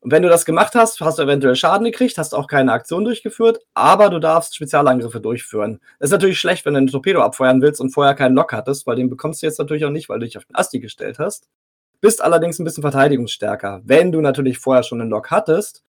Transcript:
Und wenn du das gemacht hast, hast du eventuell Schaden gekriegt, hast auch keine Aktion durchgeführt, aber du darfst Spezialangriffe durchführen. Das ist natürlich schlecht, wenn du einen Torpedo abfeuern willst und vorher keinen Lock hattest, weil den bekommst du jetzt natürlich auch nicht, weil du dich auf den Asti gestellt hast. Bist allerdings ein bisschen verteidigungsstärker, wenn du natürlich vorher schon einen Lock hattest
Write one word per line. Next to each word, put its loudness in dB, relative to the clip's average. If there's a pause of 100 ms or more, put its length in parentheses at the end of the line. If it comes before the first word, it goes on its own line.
Und -4
wenn 6
du 4
das 4
gemacht 0
hast, 2
hast -2
du 0
eventuell 2
Schaden 0
gekriegt, -2
hast -6
auch -4
keine 2
Aktion -4
durchgeführt, 0 (140)
aber 6
du -4
darfst 0
Spezialangriffe 0
durchführen. -6 (200)
Das -2
ist 2
natürlich 2
schlecht, -2
wenn -2
du 2
einen 4
Torpedo 0
abfeuern 2
willst 2
und -4
vorher 2
keinen 2
Lock 0
hattest, -6
weil -2
den -2
bekommst -8
du -2
jetzt -6
natürlich -4
auch -2
nicht, -8
weil -6
du -6
dich -14
auf -20
den -14
Asti -4
gestellt -14
hast. -8 (520)
Bist 4
allerdings 2
ein -4
bisschen -8
verteidigungsstärker, -2
wenn 4
du -2
natürlich -2
vorher 2
schon -8
einen -6
Lock -6
hattest -2